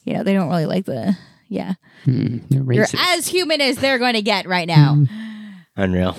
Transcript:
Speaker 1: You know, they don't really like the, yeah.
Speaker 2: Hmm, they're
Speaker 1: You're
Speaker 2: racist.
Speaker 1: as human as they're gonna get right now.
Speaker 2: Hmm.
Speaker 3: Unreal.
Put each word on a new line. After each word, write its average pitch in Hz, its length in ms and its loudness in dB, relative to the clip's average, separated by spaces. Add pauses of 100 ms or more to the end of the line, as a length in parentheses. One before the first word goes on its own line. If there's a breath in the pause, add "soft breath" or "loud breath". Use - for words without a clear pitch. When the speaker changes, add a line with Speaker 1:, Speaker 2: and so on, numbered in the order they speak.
Speaker 1:
You - 80 -4
know, - 100 -4
they 196 80 2
don't 190 160 0
really 165 180 0
like 185 200 -2
the, 135 300 -2 (320 loud breath)
yeah. 190 260 -6 (300 loud breath)
Speaker 2:
Hmm, 113 340 0 (100)
they're 135 140 0 (100)
Speaker 1:
You're 202 140 4
Speaker 2:
racist. 349 300 0
Speaker 1:
as 330 120 -4
human 320 320 0
as 254 160 0
they're 262 220 0
gonna 233 240 0
get 202 260 -2
right 180 180 -2
now. 147 280 6
Speaker 2:
Hmm. 147 100 4 (720 loud breath)
Speaker 3:
Unreal. 92 420 0